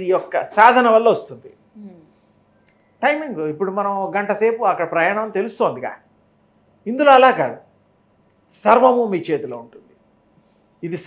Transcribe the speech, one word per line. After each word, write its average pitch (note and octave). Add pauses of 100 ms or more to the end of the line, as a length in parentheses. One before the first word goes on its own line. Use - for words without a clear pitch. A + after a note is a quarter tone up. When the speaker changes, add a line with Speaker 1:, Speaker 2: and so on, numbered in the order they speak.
(140)
Speaker 1:
యొక్క F3 (120)
సాధన A#3+
వల్ల A3+
వస్తుంది. - (300)
Speaker 2:
మ్మ్. F#3 (1040)
Speaker 1:
టైమింగ్ C#4+ (120)
ఇప్పుడు F#3
మనం G3+ (220)
గంట G3+ (100)
సేపు A3+
అక్కడ E3+
ప్రయాణం G3+
తెలుస్తోందిగా, D#3+ (1000)
ఇందులో C#4
అలా B3+ (100)
కాదు, B2 (1040)
సర్వము A#3+ (100)
మీ F3
చేతిలో C3+
ఉంటుంది. - (960)
ఇది E3+